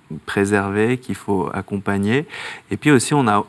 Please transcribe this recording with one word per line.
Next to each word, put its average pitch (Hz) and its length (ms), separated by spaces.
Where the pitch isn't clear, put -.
préserver, 104 720
qu'il 104 160
faut 95 380
accompagner. 101 720
Et - 60
puis - 140
aussi, 143 240
on 135 140
a 104 200